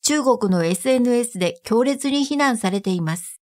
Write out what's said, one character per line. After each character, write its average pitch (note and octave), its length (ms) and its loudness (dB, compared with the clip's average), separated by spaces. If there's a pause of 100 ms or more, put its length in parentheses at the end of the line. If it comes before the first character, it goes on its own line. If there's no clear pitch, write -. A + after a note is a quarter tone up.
中 D4 220 0
国 A3+ 280 2
の F3 140 2
エ E3+ 80 0
ス A3 160 -4
エ C4 100 4
ヌ B3 140 2
エ A#3+ 100 2
ス A#3 140 -8
で F3 260 -2
強 A3+ 200 2
烈 C#4 260 -2
に C#4+ 160 0
非 D4 100 -4
難 C#4 220 2
さ F#3+ 140 -2
れ G3+ 100 -2
て - 80 -4
い F3+ 120 -2
ま D#3+ 160 -4
す。 - 320 -16